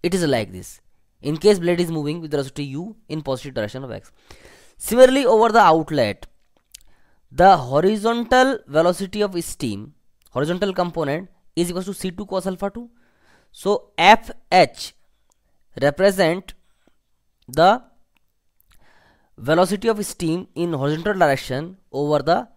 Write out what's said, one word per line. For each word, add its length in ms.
It 100
is 120
like 260
this 280
in 160
case 220
blade 200
is 120
moving 300
with 100
velocity 320
u 320
in 120
positive 340
direction 280
of 80
x. 200
Similarly, 480
over 240
the 100
outlet, 680
the 260
horizontal 1080
velocity 540
of 220
steam, 500
horizontal 420
component, 560
is 140
equals 160
to 80
C 180
two 140
cos 220
alpha 260
two. 160
So 440
F 340
H 440
represent 720
the 360
velocity 520
of 160
steam 500
in 160
horizontal 420
direction 640
over 280
the 380